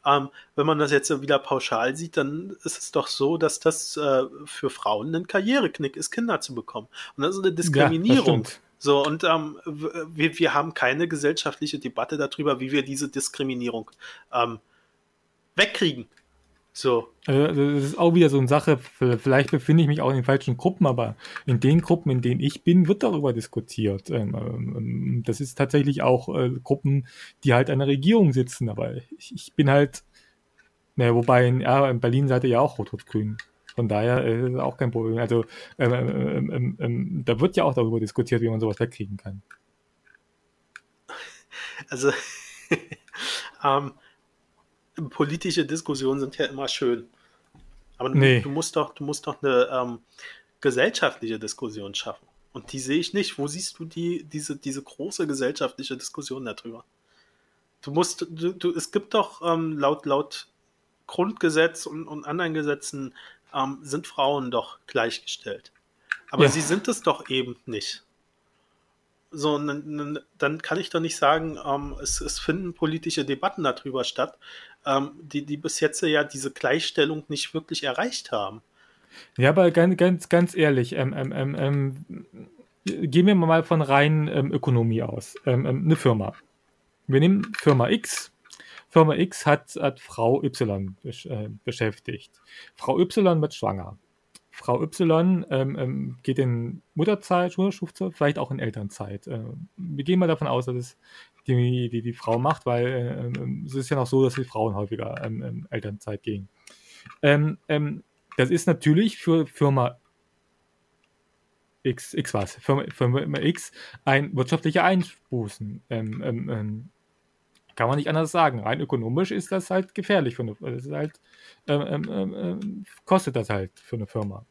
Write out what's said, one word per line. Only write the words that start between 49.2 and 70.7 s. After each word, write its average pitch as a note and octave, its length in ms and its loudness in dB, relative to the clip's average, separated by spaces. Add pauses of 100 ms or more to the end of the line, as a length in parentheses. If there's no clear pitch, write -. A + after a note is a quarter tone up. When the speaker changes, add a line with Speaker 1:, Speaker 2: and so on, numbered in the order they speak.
Speaker 1:
doch C#3+ 140 -8
eine, B2+ 300 4
ähm, B2 280 -4 (600)
gesellschaftliche B2+ 800 0
Diskussion G#2+ 560 -10
schaffen. - 320 -10 (260)
Und - 180 -16
die C3+ 80 -10
sehe C3+ 200 -2
ich E3+ 140 -6
nicht. - 240 -4
Wo C#3 100 -4
siehst D#3+ 320 -10
du E3 60 -10
die, E3+ 380 -6
diese, D3 340 -8
diese C#3 260 -8
große F3 420 -8
gesellschaftliche C3+ 720 -4
Diskussion C3 480 -12
darüber? A#2 380 -14 (960)
Du C#3+ 100 -12
musst, E3+ 380 0
du, E3+ 240 -4
du, F3+ 180 -2
es E3+ 200 -6
gibt - 220 -4
doch, - 280 -2
ähm, E3 360 -2
laut, C#3+ 280 0
laut D3 420 -2 (600)
Grundgesetz E3+ 800 0
und, D#3 200 -12
und D3+ 180 -12
anderen E3 280 -4
Gesetzen, C#3+ 640 -6 (380)
ähm, C#3 280 -4
sind D3+ 260 -8
Frauen C3+ 440 -2
doch - 260 -4 (100)
gleichgestellt. - 840 -6 (580)
Aber D3 140 4
Speaker 2:
Ja. C#3 60 8
Speaker 1:
sie D#3 120 0
sind E3+ 260 0
es - 140 -4
doch - 280 0
eben B2 360 -4
nicht. - 380 -8 (1300)
So, D3+ 260 0
n-, D3 120 -2
n-, D3 500 -8 (180)
dann D3+ 240 0
kann E3 180 -4